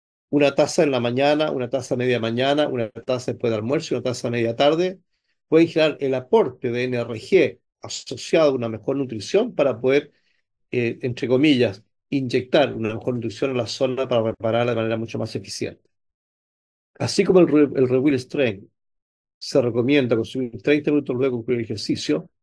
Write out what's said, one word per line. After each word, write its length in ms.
Una 240
taza 300
en 80
la 80
mañana, 520
una 180
taza 260
a 20
media 220
mañana, 480
una 220
taza 420
después 200
de 60
almuerzo 360
y 40
una 60
taza 240
a 40
media 240
tarde 440
pueden 220
generar 320
el 120
aporte 580
de 120
N 140
R 160
G 460
asociado 680
a 20
una 160
mejor 280
nutrición 580
para 240
poder, 320
eh, 300
entre 280
comillas, 540
inyectar 640
una 220
mejor 200
nutrición 360
a 20
la 140
zona 400
para 160
repararla 480
de 40
manera 220
mucho 200
más 180
eficiente. 540
Así 240
como 160
el 80
re-, 320
el 80
Rewill 320
Strength 500
se 240
recomienda 540
consumir 460
treinta 280
minutos 260
luego 200
de 20
concluir 220
el 60
ejercicio, 640